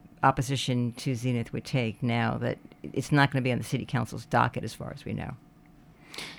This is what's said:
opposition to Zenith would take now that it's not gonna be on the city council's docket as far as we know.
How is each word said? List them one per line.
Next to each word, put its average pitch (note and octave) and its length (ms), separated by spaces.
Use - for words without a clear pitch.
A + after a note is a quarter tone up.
opposition B2 720
to C3+ 200
Zenith A#2+ 400
would A#2 120
take A#2 360
now A#2 380
that A#2 180
it's - 300
not C#3+ 180
gonna C3 140
be B2+ 80
on A#2+ 80
the A#2+ 40
city A#2+ 220
council's A#2 400
docket A#2+ 380
as A2 100
far - 180
as - 140
we G#2 80
know. G#2 220